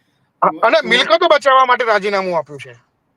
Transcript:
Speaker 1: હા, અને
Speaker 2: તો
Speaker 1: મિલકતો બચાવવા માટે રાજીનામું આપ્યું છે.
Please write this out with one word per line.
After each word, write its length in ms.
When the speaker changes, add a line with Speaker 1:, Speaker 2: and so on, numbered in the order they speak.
Speaker 1:
હા, 240
અને 140
Speaker 2:
તો 60
Speaker 1:
મિલકતો 400
બચાવવા 380
માટે 200
રાજીનામું 520
આપ્યું 220
છે. 120